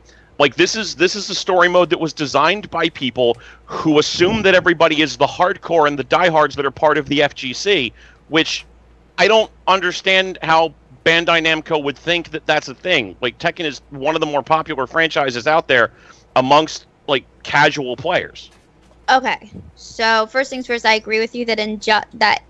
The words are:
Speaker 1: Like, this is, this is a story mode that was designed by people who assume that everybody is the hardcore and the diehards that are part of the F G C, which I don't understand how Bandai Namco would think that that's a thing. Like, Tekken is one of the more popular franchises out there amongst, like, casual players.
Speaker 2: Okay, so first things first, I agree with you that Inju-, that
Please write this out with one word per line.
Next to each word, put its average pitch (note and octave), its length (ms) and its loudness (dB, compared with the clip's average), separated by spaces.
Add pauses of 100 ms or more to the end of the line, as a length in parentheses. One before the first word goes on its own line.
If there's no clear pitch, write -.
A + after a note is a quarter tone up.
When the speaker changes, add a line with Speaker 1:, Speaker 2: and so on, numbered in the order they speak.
(380)
Speaker 1:
Like, C#3+ 180 2
this F3+ 200 0
is, E3+ 180 -8
this E3+ 220 0
is G3 140 -10
a F#3 40 -6
story F3+ 340 2
mode F3+ 200 2
that E3+ 100 0
was D#3 140 -4
designed D#3 580 0
by E3 200 -2
people B2 480 -2 (260)
who - 340 0
assume F#3+ 440 0
that F#3+ 120 4
everybody E3 460 2
is C3+ 160 -2
the C#3+ 100 2
hardcore E3+ 600 0
and C#3+ 100 -2
the C3 60 -6
diehards D#3 520 2
that C#3 100 -2
are C3+ 40 0
part D3+ 280 0
of C3+ 100 -6
the C#3+ 140 0
F C#3+ 120 0
G B2+ 200 -10
C, E3+ 360 -2 (380)
which - 380 -2 (500)
I F3+ 120 4
don't A3 220 2 (160)
understand F#3+ 760 0
how D#3+ 320 0 (300)
Bandai E3 400 2
Namco D#3 400 -2
would C#3 140 -6
think E3+ 320 -4
that D#3 160 -10
that's D3+ 220 0
a C3 60 -14
thing. C3 460 -2
Like, A#2+ 180 -4
Tekken E3+ 280 -4
is C3+ 240 -8
one C#3+ 240 -4
of D#3+ 60 -2
the D#3+ 60 0
more C#3+ 160 -2
popular D3+ 440 -2
franchises C#3+ 600 -2
out D#3+ 220 2
there A#2+ 220 4 (440)
amongst, C#3 520 2 (220)
like, D3+ 180 -2 (160)
casual C#3+ 520 0
players. D3 560 -4 (600)
Speaker 2:
Okay, B3+ 400 0 (260)
so A3+ 520 -2
first C4+ 200 -4
things B3+ 180 -10
first, A#3 200 -4
I A3 80 4
agree A3 260 -2
with A3+ 140 -6
you A#3+ 100 -6
that A3+ 140 -2
Inju-, G#3+ 560 -2
that A3 360 0